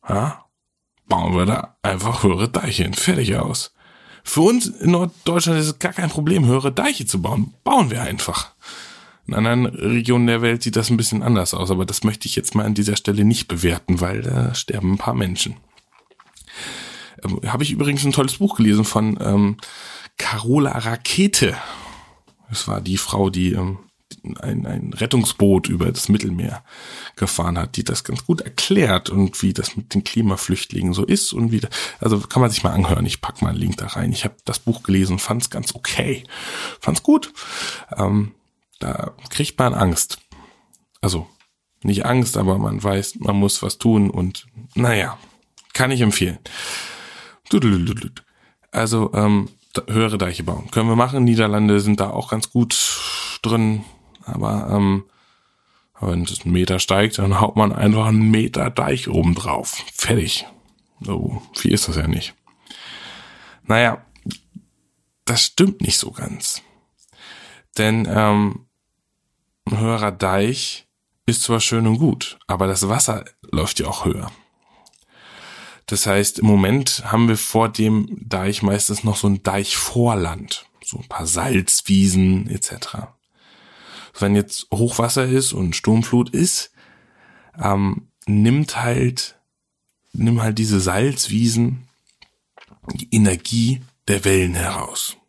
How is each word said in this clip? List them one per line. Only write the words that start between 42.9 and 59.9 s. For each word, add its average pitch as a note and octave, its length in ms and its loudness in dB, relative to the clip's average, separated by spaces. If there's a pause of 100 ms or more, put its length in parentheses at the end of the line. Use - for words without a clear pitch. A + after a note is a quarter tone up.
man G2+ 200 -2
muss G2+ 260 2
was F#2+ 160 -4
tun G#2+ 320 4
und, F2+ 360 -4 (280)
naja, A#2 440 0 (560)
kann C3 180 0
ich B2+ 100 0
empfehlen. G2+ 360 2 (2250)
Also, A2 420 0
ähm, G#2 360 2 (240)
da, - 140 -4
höhere A2 300 2
Deiche F2+ 260 -4
bauen. E2 280 -6
Können A2+ 160 2
wir A2+ 80 4
machen. B2+ 300 2
Niederlande G#2+ 560 4
sind G#2 180 2
da G2 120 0
auch - 180 -6
ganz A2 220 -4
gut - 880 -2
drin. A2 420 2 (420)
Aber, G#2 460 -4
ähm, G2 320 2 (880)
aber F#2 200 -4
wenn F2 100 -2
es - 220 -8
einen F2+ 80 0
Meter F2+ 260 0
steigt, G2+ 380 0
dann G2 240 2
haut G#2+ 160 0
man G#2+ 160 4
einfach G#2+ 320 4
einen A2 260 4
Meter A2 380 0
Deich - 400 -2
oben E2+ 260 2
drauf. - 480 -6 (100)